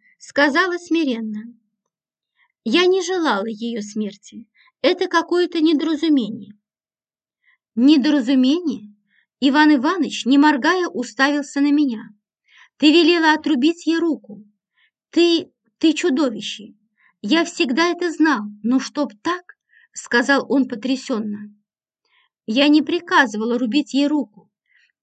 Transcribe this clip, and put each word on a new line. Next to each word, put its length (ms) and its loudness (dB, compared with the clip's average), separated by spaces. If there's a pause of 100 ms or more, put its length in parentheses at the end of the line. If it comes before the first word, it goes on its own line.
(180)
сказала 600 0
смиренно: 760 -4 (1120)
«Я 220 2
не 160 2
желала 440 -2
её 360 -8
смерти. 640 -12 (340)
Это 240 0
какое-то 540 -2
недоразумение». 920 0 (1200)
«Недоразумение?» 1200 2 (460)
Иван 360 4
Иваныч, 500 -4
не 100 4
моргая, 520 2
уставился 720 -2
на 100 2
меня. 300 0 (760)
«Ты 140 4
велела 440 4
отрубить 520 -2
ей 120 0
руку. 460 -6 (640)
Ты, 420 0 (260)
ты 140 2
чудовище. 840 -4 (480)
Я 220 0
всегда 440 -2
это 220 -4
знал, 320 0 (220)
но 160 0
чтоб 320 -6 (100)
так», 220 -4 (480)
сказал 560 0
он 180 0
потрясённо. 880 -6 (920)
«Я 200 2
не 160 6
приказывала 760 -2
рубить 360 -2
ей 140 2
руку 420 -6 (520)